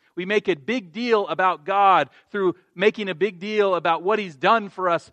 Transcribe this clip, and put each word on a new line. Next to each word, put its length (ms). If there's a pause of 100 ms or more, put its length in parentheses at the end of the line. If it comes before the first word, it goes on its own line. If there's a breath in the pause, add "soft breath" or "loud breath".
(140)
We 100
make 240
a 60
big 380
deal 360
about 380
God 420 (220 soft breath)
through 240 (200 soft breath)
making 360
a 40
big 240
deal 360
about 280
what 160
he's 160
done 360
for 180
us 240